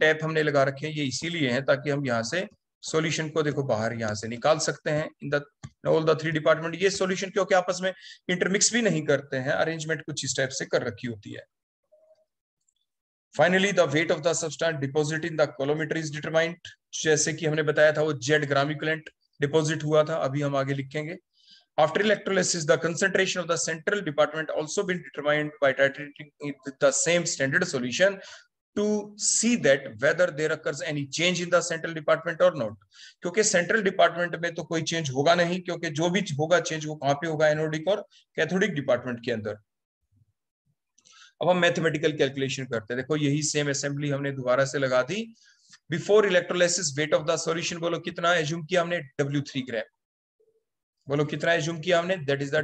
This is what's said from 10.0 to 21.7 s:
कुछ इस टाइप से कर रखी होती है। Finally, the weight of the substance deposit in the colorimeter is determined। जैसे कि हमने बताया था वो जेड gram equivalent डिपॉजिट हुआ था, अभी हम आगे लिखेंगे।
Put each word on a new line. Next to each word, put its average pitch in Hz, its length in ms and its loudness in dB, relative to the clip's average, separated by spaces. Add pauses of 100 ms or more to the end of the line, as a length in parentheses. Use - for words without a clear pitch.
कुछ 147 200 -8
इस 131 120 -4
टाइप 135 120 0 (100)
से - 60 -6
कर - 220 -2
रखी 120 200 -8
होती 117 260 -10
है। 117 120 -14 (1900)
Finally, 190 380 4
the 170 160 4
weight 160 220 2
of 160 120 -2
the 165 120 2
substance 160 440 -4
deposit 151 460 -2
in 160 100 -6
the 147 240 2
colorimeter 156 440 -2
is 147 180 -8
determined। 165 520 -2 (300)
जैसे 156 300 2
कि 160 120 -4
हमने 156 180 2
बताया 151 300 4
था 151 80 0
वो 156 120 0 (100)
जेड 151 280 2
gram 143 240 2
equivalent 156 340 -4 (300)
डिपॉजिट 147 440 0
हुआ 151 200 4
था, 160 120 -4
अभी 147 260 -2
हम 143 140 0
आगे 139 180 0
लिखेंगे। 151 420 -6 (640)